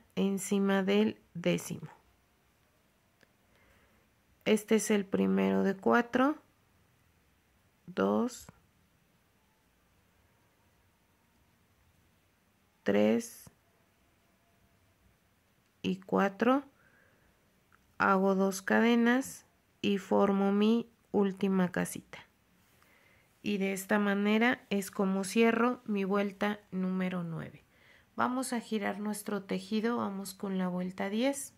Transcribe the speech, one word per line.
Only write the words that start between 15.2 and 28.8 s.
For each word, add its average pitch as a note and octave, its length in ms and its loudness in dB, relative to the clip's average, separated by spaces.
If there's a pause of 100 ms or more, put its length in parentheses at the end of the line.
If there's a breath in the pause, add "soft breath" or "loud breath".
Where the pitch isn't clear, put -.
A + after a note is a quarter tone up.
y F#3 140 -2
cuatro. G3 680 0 (1300 soft breath)
Hago G3 380 4
dos F#3+ 260 0
cadenas A#3 840 2 (360)
y G3 180 0
formo G3 520 2
mi A3 380 2 (240)
última F#3+ 580 0
casita. - 480 -8 (1200 soft breath)
Y G#3 160 -2
de G3 140 0
esta G3 280 0
manera G#3 680 2
es G3+ 220 -2
como F#3+ 320 0
cierro A3+ 640 2
mi G3+ 180 -2
vuelta G3+ 560 -2 (120)
número F#3 520 -4
nueve. D#3+ 400 -10 (540 soft breath)
Vamos B3+ 340 -2
a A#3 80 -4
girar G3+ 400 -4